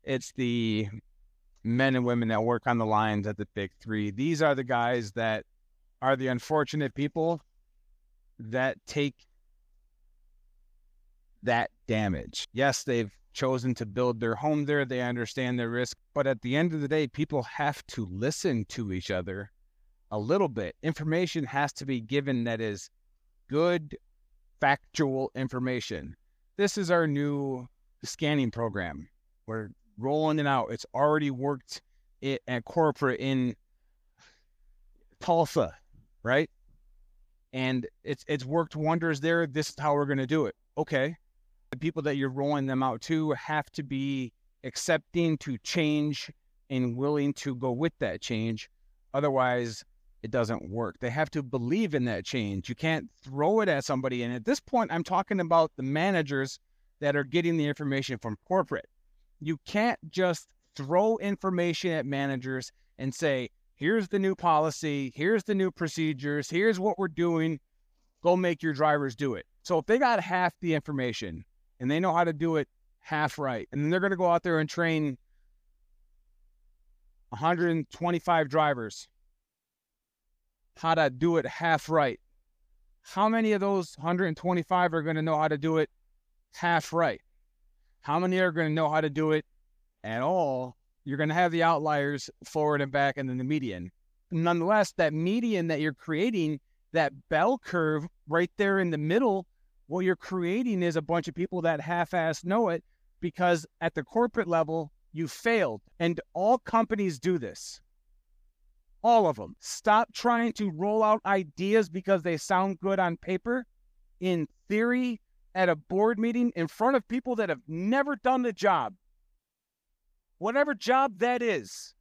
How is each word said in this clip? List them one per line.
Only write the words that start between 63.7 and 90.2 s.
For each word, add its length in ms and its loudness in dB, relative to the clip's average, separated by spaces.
"Here's 320 0
the 120 -2
new 160 0
policy, 800 0
here's 300 0
the 120 0
new 160 2
procedures, 800 -4
here's 300 2
what 180 0
we're 120 -2
doing. 500 0
Go 160 6
make 260 0
your 80 0
drivers 460 2
do 160 -2
it." 120 -8
So 160 0
if 80 -4
they 100 4
got 240 4
half 400 0
the 140 0
information 680 -4
and 100 0
they 80 2
know 140 2
how 100 4
to 80 2
do 240 0
it 140 0
half 380 -2
right, 360 -4
and 100 -2
then 60 2
they're 100 2
gonna 160 0
go 160 2
out 120 2
there 160 2
and 100 0
train 480 0
a 20 -10
hundred 360 2
and 180 -2
twenty-five 580 0
drivers 600 0
how 180 2
to 120 4
do 300 2
it 80 2
half 420 0
right, 320 2
how 280 0
many 220 2
of 80 2
those 360 0
hundred 320 0
and 100 -2
twenty-five 560 2
are 100 0
gonna 180 -2
know 160 0
how 120 2
to 80 0
do 200 0
it 120 2
half 380 0
right? 280 0
How 180 0
many 200 2
are 120 4
gonna 180 0
know 200 2
how 100 2
to 100 2
do 220 0
it 140 2
at 180 -4